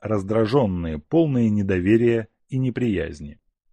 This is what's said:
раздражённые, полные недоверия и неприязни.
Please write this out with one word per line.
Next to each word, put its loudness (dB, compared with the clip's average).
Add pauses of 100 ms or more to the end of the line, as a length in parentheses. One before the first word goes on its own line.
раздражённые, -2
полные 0
недоверия 2 (200)
и -4
неприязни. -4 (340)